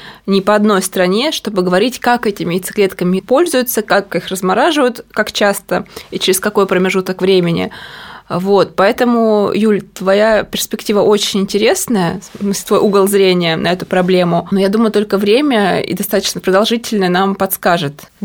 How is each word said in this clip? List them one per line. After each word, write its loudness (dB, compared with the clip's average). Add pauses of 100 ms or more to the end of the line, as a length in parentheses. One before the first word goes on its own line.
(260)
ни 2
по 2
одной 2
стране, 0
чтобы -4
говорить, 0
как 0
этими -4
яйцеклетками -2
пользуются, 0
как -2
их -6
размораживают, 0
как -4
часто -2 (260)
и -6
через 0
какой 0
промежуток 0
времени. 2 (580)
Вот, 0
поэтому, 2
Юль, 2
твоя 0
перспектива -4
очень 0
интересная, 0 (140)
в -12
смысле, -4
твой 2
угол 2
зрения 2
на -2
эту -4
проблему. 0
Но 2
я 2
думаю, 2
только 0
время 2
и -6
достаточно -4
продолжительное 0
нам 2
подскажет. -2 (220)